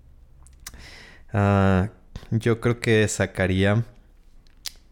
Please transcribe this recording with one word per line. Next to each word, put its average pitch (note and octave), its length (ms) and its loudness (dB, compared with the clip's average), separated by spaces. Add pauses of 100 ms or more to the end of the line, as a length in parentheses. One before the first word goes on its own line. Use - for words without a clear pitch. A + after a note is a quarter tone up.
(1300)
ah, G2 580 2 (400)
yo A2+ 300 0
creo A#2+ 200 -2
que G#2+ 280 2
sacaría, G2 760 0 (1080)